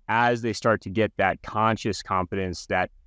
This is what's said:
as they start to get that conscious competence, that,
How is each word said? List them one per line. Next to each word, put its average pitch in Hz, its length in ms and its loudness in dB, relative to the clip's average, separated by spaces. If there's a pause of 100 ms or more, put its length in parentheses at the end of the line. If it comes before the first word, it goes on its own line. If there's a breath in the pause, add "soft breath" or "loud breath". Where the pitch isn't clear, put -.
as 117 340 2
they 117 100 -2
start 110 300 2
to 101 80 -10
get 101 260 2
that 95 260 2
conscious 110 600 0
competence, 92 640 -4
that, 92 240 0 (160)